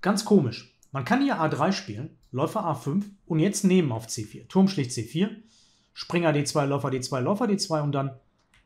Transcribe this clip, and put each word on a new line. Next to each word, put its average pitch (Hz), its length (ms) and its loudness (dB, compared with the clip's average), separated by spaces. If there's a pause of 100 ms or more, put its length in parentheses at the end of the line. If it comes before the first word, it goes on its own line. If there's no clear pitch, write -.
Ganz 196 240 0
komisch. 151 540 2 (120)
Man 135 140 -6
kann 254 180 2
hier 277 160 0
A 156 100 0
drei 151 220 0
spielen, 135 460 -6 (140)
Läufer 156 340 -2
A 160 100 -2
fünf 151 360 -4 (160)
und 160 140 0
jetzt 202 240 2
nehmen 180 280 4
auf 113 140 -8
C - 180 -8
vier. - 240 -18
Turm 190 200 6
schlicht 143 220 -2
C 120 120 -6
vier, 190 400 -4 (500)
Springer 170 400 0
D 147 120 2
zwei, 143 200 0
Läufer 139 260 -2
D 131 120 -2
zwei, 131 180 -4
Läufer 202 260 0
D 202 120 2
zwei 156 240 -2
und 143 100 -2
dann 135 260 -2 (480)